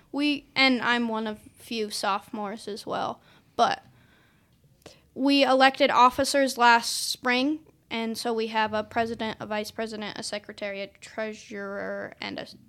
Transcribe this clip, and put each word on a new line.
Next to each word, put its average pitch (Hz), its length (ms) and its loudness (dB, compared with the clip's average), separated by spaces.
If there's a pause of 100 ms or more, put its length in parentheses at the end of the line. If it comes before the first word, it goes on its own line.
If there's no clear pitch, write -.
(120)
we, 285 340 0 (100)
and 262 260 4
I'm 240 260 0
one 220 200 -4
of 214 100 -6 (200)
few 220 340 -6
sophomores 208 760 -4
as 208 200 -10
well. - 340 -4 (340)
But - 280 2 (1300)
we 277 300 4
elected 269 480 6
officers 262 640 4
last 233 540 4
spring, 254 480 0 (300)
and 226 280 -4
so 240 160 -4
we 226 140 -2
have 220 260 0
a 214 100 -2
president, 226 560 -4
a 220 60 -10
vice 214 260 -6
president, 214 460 -8
a 226 60 -8
secretary, 208 580 -10
a 196 60 -10
treasurer, 202 1300 -10
and 202 200 -8
a - 80 -10 (220)